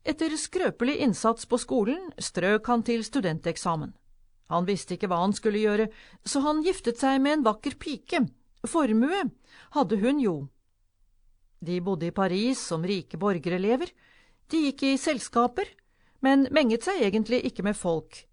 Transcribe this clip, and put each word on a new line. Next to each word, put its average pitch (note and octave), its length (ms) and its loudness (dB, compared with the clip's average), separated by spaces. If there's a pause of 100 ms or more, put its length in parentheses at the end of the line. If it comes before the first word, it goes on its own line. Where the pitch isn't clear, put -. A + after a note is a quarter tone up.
Etter D#4 400 -2
skrøpelig D4 640 -2
innsats A3+ 420 0
på B3+ 140 0
skolen C4 560 -2
strøk G#3 560 -2
han A#3 140 2
til A#3 180 0
studenteksamen. E3 880 -2 (580)
Han F3 160 0
visste F#3 300 -2
ikke F#3+ 140 -4
hva E3+ 100 2
han G3+ 160 2
skulle G#3 240 0
gjøre, G#3+ 300 2 (340)
så - 220 -2
han D4+ 180 2
giftet E4 340 -2
seg C4+ 240 2
med D4 160 2
en C#4 80 0
vakker A3 320 -2
pike. D4 460 -2 (420)
Formue C#4+ 600 2 (500)
hadde G#3+ 240 2
hun C4+ 240 2
jo. F#3 100 2 (1300)
De F3 240 -6
bodde F3 240 -2
i E3+ 80 -6
Paris G3+ 420 0 (140)
som D#3+ 160 -2
rike F3+ 320 -4
borgere F#3 400 0
lever. B3 320 0 (580)
De D#4+ 140 0
gikk C4+ 180 -2
i C4+ 160 2
selskaper, B3 720 0 (580)
men C4+ 240 6
menget A#3 320 4
seg F4+ 240 0
egentlig A3 400 2
ikke - 160 -6
med G#3 160 -2
folk. E3 540 -4